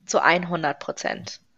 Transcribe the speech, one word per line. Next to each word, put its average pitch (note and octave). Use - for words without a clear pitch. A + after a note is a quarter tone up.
Zu -
hundert E3
Prozent. -